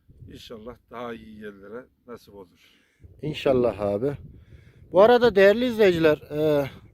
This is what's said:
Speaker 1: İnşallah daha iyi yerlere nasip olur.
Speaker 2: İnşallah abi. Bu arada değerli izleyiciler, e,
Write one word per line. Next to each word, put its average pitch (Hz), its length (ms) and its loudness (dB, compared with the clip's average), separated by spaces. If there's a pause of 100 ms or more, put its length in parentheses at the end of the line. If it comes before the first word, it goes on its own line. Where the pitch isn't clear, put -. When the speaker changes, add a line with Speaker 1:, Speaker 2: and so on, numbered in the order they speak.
(320)
Speaker 1:
İnşallah 117 440 -20 (140)
daha 117 240 -14
iyi 110 260 -20
yerlere 104 440 -20 (220)
nasip 113 280 -20
olur. 92 260 -20 (640)
Speaker 2:
İnşallah 127 580 -2
abi. 104 320 -4 (800)
Bu 180 100 4
arada 240 320 4
değerli 202 320 4
izleyiciler, 180 500 2 (140)
e, 147 400 -2 (240)